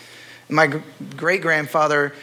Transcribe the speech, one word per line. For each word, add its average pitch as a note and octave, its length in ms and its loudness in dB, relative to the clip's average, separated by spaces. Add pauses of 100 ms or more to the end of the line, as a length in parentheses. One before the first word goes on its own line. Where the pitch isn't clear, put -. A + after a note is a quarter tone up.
(460)
And C#3+ 80 -6
my D#3 140 6
gr-, D3 100 -2 (380)
great-grandfather D3+ 1080 0